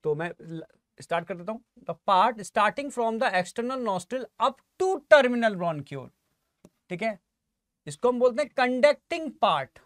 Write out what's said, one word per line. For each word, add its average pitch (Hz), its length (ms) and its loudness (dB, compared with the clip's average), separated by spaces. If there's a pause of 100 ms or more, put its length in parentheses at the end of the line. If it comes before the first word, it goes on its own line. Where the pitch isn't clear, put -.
तो 151 100 0
मैं 165 160 -6 (100)
ल-, 165 220 -14 (360)
स्टार्ट 170 300 -4
कर 190 80 -8
देता 175 160 -10
हूं। 226 80 -10 (240)
The 170 100 -8 (160)
part 208 340 4
starting 220 460 -2
from 226 280 -2
the 233 120 0 (100)
external 240 400 -6
nostril 226 440 -6 (160)
up 262 200 0 (200)
to 370 80 0 (260)
terminal 240 420 4
bronchiole, 143 520 -8 (800)
ठीक 180 120 -8
है, 214 160 -4 (680)
इसको 151 220 -2
हम 247 120 0
बोलते 247 220 2
हैं 277 140 -4
कंडक्टिंग 269 720 0 (120)
पार्ट 156 440 0